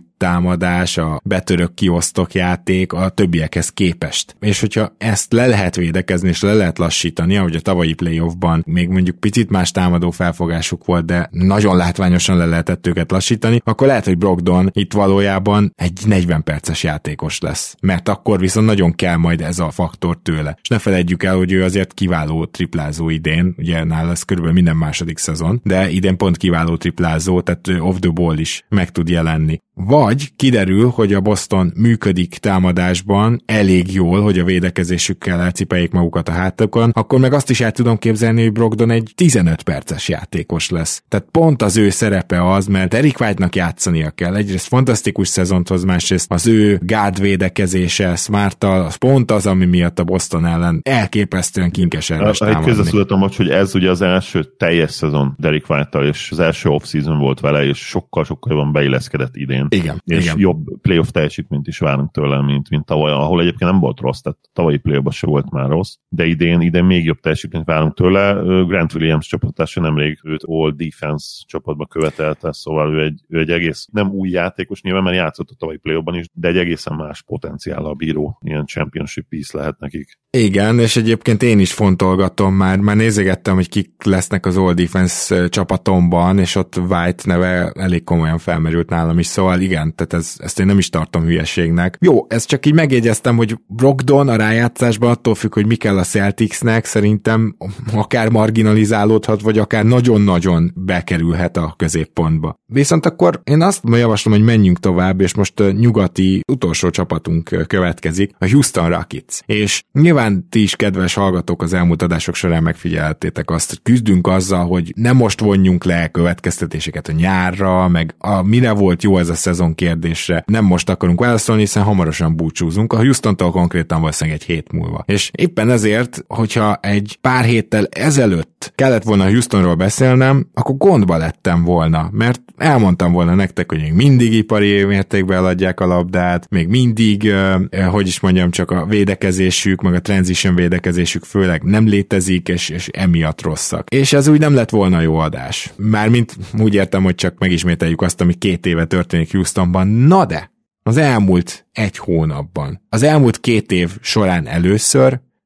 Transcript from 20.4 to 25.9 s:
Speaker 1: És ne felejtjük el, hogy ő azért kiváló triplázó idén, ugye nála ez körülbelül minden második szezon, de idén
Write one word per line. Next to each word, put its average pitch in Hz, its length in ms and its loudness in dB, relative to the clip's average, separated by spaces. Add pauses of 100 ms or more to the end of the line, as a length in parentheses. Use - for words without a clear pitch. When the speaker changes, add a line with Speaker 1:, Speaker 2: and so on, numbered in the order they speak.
Speaker 1:
És - 60 -12
ne 117 100 0
felejtjük 90 460 0
el, 95 140 0
hogy 92 140 0
ő 92 120 2
azért 92 300 -2
kiváló 80 520 -2
triplázó 80 640 -6
idén, 80 480 -2
ugye 82 260 -4
nála 80 280 -2
ez 85 120 -6
körülbelül 85 320 -2
minden 85 220 2
második 80 400 -6
szezon, 82 460 -4
de 92 260 0
idén 92 280 0